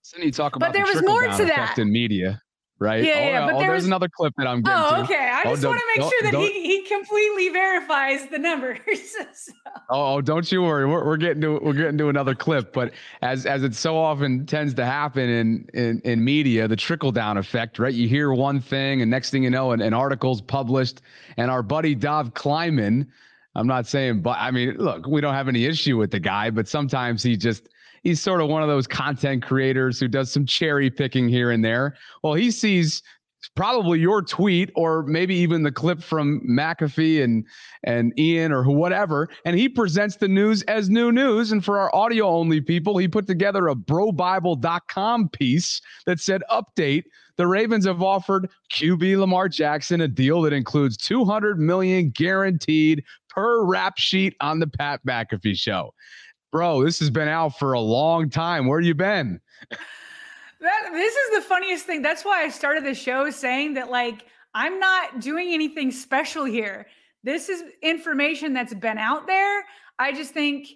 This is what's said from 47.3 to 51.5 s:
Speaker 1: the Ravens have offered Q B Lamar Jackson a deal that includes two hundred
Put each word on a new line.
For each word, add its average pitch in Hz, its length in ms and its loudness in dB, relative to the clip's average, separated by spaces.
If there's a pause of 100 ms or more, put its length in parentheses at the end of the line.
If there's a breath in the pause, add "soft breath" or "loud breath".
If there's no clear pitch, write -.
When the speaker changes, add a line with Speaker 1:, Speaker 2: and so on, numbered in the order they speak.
Speaker 1:
the 175 120 2
Ravens 214 380 2
have 180 160 0
offered 190 460 0 (220 soft breath)
Q 175 260 2
B 190 200 2
Lamar 190 320 2
Jackson 151 520 0
a 156 80 2
deal 135 340 2
that 151 100 2
includes 139 440 0
two 247 280 0
hundred 208 340 0